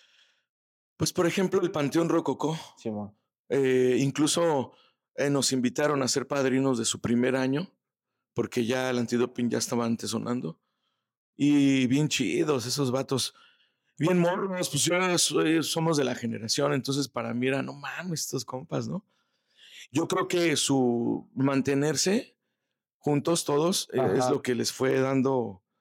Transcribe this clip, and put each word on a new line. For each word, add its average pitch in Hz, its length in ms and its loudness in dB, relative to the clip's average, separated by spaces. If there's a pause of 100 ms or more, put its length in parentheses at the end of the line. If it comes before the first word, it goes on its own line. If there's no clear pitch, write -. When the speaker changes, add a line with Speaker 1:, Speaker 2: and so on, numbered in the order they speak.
(960)
Speaker 1:
Pues, - 160 -2
por 180 140 2
ejemplo, 185 340 2
el 180 100 0
Panteón 160 380 2
Rococó. 160 480 0 (200)
Speaker 2:
Simón. 104 400 -8 (320)
Speaker 1:
Eh, 127 520 2
incluso, 143 720 0 (440)
eh, 143 140 0
nos 139 220 2
invitaron 139 500 0
a 123 60 0
ser 131 180 -2
padrinos 135 520 0
de 113 60 -2
su - 160 -4
primer 123 360 2
año, 135 340 -2 (640)
porque 117 320 -2
ya 127 260 0
el 123 80 0
Antidoping 120 520 0
ya 117 80 0
estaba 120 260 -2
antes 113 260 -2
sonando. 123 500 -6 (760)
Y 139 520 4
bien 143 200 2
chidos 127 580 0
esos 127 260 -2
vatos. 131 420 -2 (640)
Bien 180 200 2
morros, 180 520 0
pues, 147 140 -2
yo 180 340 2
soy, 160 440 2
somos 160 340 -2
de 143 80 2
la 123 100 -2
generación, 117 580 -2
entonces 139 360 -2
para 117 260 -6
mí 123 140 -2
era, 135 140 -2
"No 131 120 -10
mames, 147 480 -8
estos 131 220 -6
compas", 131 440 -8
¿no? 175 160 -6 (880)
Yo 160 160 -2
creo 185 200 -2
que 170 280 2
su 120 800 0
mantenerse 139 1000 0 (640)
juntos 147 460 0
todos, 156 480 0
eh, 113 240 2
es 135 80 4
Speaker 2:
Ajá. 127 60 4
Speaker 1:
lo 139 120 0
que 127 120 0
les 117 180 -2
fue 131 280 0
dando, 131 640 0 (180)